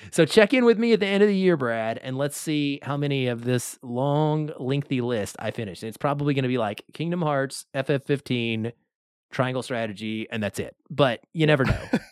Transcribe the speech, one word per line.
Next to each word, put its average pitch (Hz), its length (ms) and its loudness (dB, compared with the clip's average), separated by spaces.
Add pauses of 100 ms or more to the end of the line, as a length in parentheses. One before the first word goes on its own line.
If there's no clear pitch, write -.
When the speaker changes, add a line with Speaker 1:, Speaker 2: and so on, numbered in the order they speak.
Speaker 1:
<laughs> - 100 -18
Speaker 2:
So 170 140 4
check 208 300 6
in 254 100 4
with 233 140 6
me 233 140 2
at 214 80 4
the 202 60 0
end 196 160 4
of 208 60 6
the 202 80 2
year, 185 200 4
Brad, 117 420 -2
and 131 200 -6
let's 143 180 -2
see 147 460 -2
how 139 140 -4
many 139 320 0
of 120 160 -4
this 123 380 -2
long, 147 760 0
lengthy 139 420 -2
list 120 380 -4
I 110 140 -6
finish. 101 320 -10
It's 110 120 -10
probably 143 380 -2
gonna 131 140 0
be 127 100 0
like 107 340 -4
Kingdom 170 300 -4
Hearts, 135 500 -2
F 135 180 -6
F 139 140 0
fifteen, 117 680 -2 (600)
Triangle 127 300 -2
Strategy, 110 680 -6
and 113 120 -4
that's 101 160 -4
it. - 180 -8 (140)
But 131 300 0 (120)
you 160 140 2
never 143 180 4
know. - 240 -2 (240)